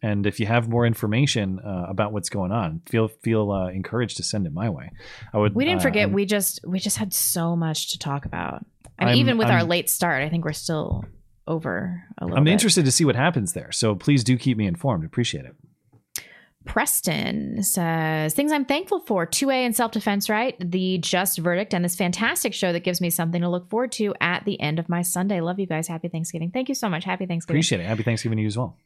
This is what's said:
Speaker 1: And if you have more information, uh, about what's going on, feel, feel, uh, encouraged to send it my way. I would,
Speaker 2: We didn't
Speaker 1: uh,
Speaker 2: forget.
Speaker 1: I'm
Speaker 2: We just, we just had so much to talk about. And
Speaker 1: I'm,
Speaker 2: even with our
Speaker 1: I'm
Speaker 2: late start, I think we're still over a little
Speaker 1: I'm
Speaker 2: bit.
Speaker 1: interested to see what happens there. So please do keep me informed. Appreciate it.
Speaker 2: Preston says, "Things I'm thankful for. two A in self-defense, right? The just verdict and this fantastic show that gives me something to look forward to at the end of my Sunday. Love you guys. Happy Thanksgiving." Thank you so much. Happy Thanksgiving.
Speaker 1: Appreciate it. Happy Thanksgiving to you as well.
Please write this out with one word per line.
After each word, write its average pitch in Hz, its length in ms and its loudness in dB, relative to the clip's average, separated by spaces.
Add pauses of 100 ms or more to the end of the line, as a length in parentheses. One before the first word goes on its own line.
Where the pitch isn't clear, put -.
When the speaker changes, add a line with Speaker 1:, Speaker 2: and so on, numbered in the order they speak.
Speaker 1:
And 104 240 0
if 101 140 0
you 107 80 0
have 117 200 2
more 120 200 2
information, 110 720 0
uh, 92 280 -6
about 104 260 -2
what's 104 160 -4
going 95 220 -2
on, 90 360 -2
feel, 113 220 2
feel, 110 420 0
uh, 95 160 0
encouraged 95 500 -4
to - 60 -6
send 101 240 -2
it 73 60 -6
my 117 180 -2
way. 82 180 -10 (420)
I 107 60 0
would, 143 160 4
Speaker 2:
We 247 120 0
didn't 349 160 2
Speaker 1:
uh, - 20 2
Speaker 2:
forget. 208 240 2
Speaker 1:
I'm 196 60 0
Speaker 2:
We 202 120 2
just, 202 420 -2
we 185 120 -2
just 196 180 -2
had 202 160 -4
so 170 420 0
much 160 360 -2
to - 80 -6
talk 143 260 -4
about. - 400 -6 (320)
And 120 140 2
Speaker 1:
I'm, 120 60 6
Speaker 2:
even 233 200 4
with 214 120 2
our 175 100 6
Speaker 1:
I'm 170 80 2
Speaker 2:
late 175 200 0
start, 151 360 0
I 151 60 -2
think 165 160 0
we're 151 80 -4
still - 520 -4 (400)
over 160 580 -4 (140)
a - 80 -8
little 87 140 0
Speaker 1:
I'm 143 60 6
Speaker 2:
bit. 165 80 6
Speaker 1:
interested 208 320 4
to 131 60 6
see 165 140 4
what 127 100 4
happens 139 380 2
there. - 180 -8
So 107 220 2
please 127 300 4
do 123 120 6
keep 120 220 2
me 107 80 2
informed. 87 400 0
Appreciate 82 400 -2
it. - 100 -20 (1120)
Speaker 2:
Preston - 1000 0
says, 160 680 0
"Things 294 180 2
I'm 285 140 2
thankful 339 340 0
for. 185 260 0
two 269 260 0
A 254 120 2
in 247 80 2
self-defense, 214 580 0
right? 226 300 0
The 185 380 0
just 180 400 0
verdict 180 360 0
and 175 120 2
this 175 100 -2
fantastic 220 580 0
show 180 200 0
that 175 100 -2
gives 175 160 0
me 175 100 0
something 170 320 0
to 175 60 0
look 180 220 -2
forward 240 240 -2
to 208 260 0
at 175 240 0
the 202 160 -2
end 151 180 0
of 165 120 -4
my 175 120 0
Sunday. 180 380 0
Love 175 200 -2
you 196 60 -2
guys. 165 220 -2
Happy 170 220 -8
Thanksgiving." 165 420 -4
Thank 254 160 -2
you 277 80 -2
so 226 140 -2
much. 170 160 -2
Happy 185 200 -4
Thanksgiving. 170 300 -2
Speaker 1:
Appreciate 147 240 2
it. 85 60 -4
Happy 110 180 -2
Thanksgiving 113 320 0
to 110 60 2
you 107 60 2
as 104 100 -2
well. 123 180 -4 (100)